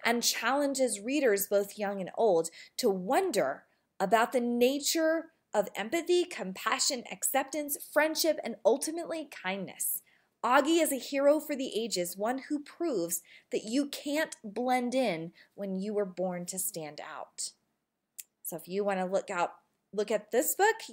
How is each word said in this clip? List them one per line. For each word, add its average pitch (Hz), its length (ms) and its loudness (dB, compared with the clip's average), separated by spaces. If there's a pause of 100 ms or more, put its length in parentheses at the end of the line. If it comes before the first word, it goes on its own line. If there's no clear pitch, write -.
and 233 180 2
challenges 262 760 0
readers, 233 460 2
both 202 300 0
young 202 220 -2
and 180 180 -6
old, 170 320 4 (280)
to 240 120 2
wonder 196 760 0 (340)
about 220 320 4
the 262 80 2
nature 285 880 2 (280)
of 202 220 2
empathy, 339 480 0
compassion, 233 880 -2
acceptance, 285 680 -2 (160)
friendship, 311 520 2
and 226 100 -6 (100)
ultimately 311 640 0 (140)
kindness. 185 580 -6 (420)
Augie 294 380 6
is 302 100 2
a 277 60 0
hero 285 420 2
for 294 160 -4
the 262 200 -4
ages, 190 420 -2
one 240 320 -2
who 294 100 -2
proves 240 600 -4 (300)
that - 140 -2
you 247 220 0
can't 302 560 -4
blend 247 520 -2
in 175 360 0 (240)
when 196 200 -6
you 202 180 -4
were 202 120 0
born 180 400 -4
to 185 140 -8
stand 151 420 -8
out. - 500 -12 (920)
So - 120 -8
if 156 120 -14
you 190 160 -2
want 196 160 0
to 185 60 0
look 180 240 -2
out, 175 240 0 (400)
look 208 180 -2
at 208 200 -2
this 277 240 2
book, 427 200 4 (180)